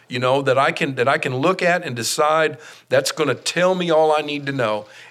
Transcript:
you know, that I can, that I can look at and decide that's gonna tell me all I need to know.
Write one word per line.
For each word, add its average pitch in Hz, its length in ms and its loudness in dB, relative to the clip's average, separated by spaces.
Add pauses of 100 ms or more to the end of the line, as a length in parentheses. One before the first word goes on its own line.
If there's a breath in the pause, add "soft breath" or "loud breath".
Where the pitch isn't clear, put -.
you 123 100 -6
know, 131 220 2
that 131 160 2
I 147 160 2
can, 143 220 -4
that 123 120 0
I 147 100 2
can 135 200 -4
look 180 240 0
at 175 240 0
and 127 100 -8
decide 151 640 0 (320 loud breath)
that's 135 240 2
gonna 143 200 0
tell 180 400 0
me 180 180 -2
all 156 200 4
I 151 100 2
need 147 260 -8
to 143 40 -4
know. 107 340 -2 (260 loud breath)